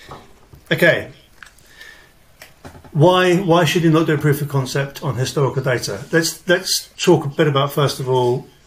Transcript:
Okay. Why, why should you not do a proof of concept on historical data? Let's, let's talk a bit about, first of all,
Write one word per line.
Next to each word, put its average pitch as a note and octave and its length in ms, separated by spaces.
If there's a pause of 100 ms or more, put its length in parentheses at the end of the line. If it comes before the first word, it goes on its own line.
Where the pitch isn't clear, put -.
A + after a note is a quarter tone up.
(720)
Okay. C#3 400 (1800)
Why, F3+ 460
why E3+ 280
should E3 180
you E3 80
not D#3+ 160
do D#3 60
a D3 40
proof D3 240
of C#3+ 60
concept C#3 560
on C3+ 120
historical B2+ 460
data? A#2 520
Let's, E3 340
let's - 500
talk E3 280
a C#3 40
bit D#3 180
about, C#3 260
first C#3 260
of C3 80
all, B2+ 400 (200)